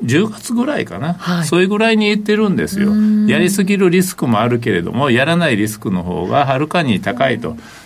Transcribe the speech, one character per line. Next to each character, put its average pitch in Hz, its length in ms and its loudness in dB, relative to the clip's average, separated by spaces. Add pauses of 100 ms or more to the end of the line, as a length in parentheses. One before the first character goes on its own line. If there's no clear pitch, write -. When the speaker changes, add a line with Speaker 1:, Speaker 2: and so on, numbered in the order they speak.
Speaker 1:
十 156 240 2
月 - 260 -10
ぐ 240 120 0
ら 294 140 -4
い - 60 -2
か 87 140 -12
な。 165 160 -4
Speaker 2:
は 175 280 -4
い。 - 20 -2
Speaker 1:
そ 170 140 0
う - 20 4
い 190 40 4
う - 20 -2
ぐ 208 100 0
ら 220 140 2
い 220 60 2
に 214 100 2
言 214 120 0
っ - 20 -6
て 208 140 0
る 214 140 2
ん 175 60 0
で - 120 -2
す 196 120 -6
よ。 208 120 2
Speaker 2:
う 214 40 2
ん。 214 320 2
Speaker 1:
や 147 120 2
り 175 100 2
す 202 140 0
ぎ 196 140 0
る 185 120 4
リ 180 140 4
ス 185 120 -4
ク 151 120 -2
も 110 120 2
あ 117 80 2
る 120 120 0
け 120 120 -2
れ 87 100 0
ど 87 100 -6
も、 131 200 0
や 123 140 4
ら 165 100 0
な 170 140 2
い 113 80 0
リ 104 100 0
ス 107 120 -8
ク 110 120 -4
の 90 120 -2
方 87 240 -4
が 131 180 2
は 135 120 0
る 151 100 -2
か 170 160 -2
に 110 180 0
高 135 280 -2
い 117 100 -2
と。 120 180 -8 (280)